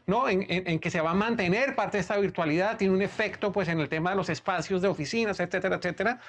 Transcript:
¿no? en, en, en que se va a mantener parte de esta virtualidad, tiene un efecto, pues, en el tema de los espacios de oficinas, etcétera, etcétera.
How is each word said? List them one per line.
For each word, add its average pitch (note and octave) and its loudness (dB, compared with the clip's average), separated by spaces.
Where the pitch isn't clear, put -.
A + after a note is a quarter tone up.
¿no? A#3+ 2
en, F#3+ 2
en, F3+ -2
en D#3+ 0
que D#3+ -2
se F3 0
va D#3 2
a E3+ 0
mantener A3 2
parte G#3 0
de F#3+ 0
esta G3+ 0
virtualidad, F3+ 0
tiene G3 4
un F#3+ 4
efecto, G3+ -2
pues, F3+ 0
en E3 0
el C#3+ -2
tema D#3+ 0
de G3 0
los F#3 0
espacios F3+ -2
de G3+ 4
oficinas, G3 -2
etcétera, F3+ 0
etcétera. G3 -2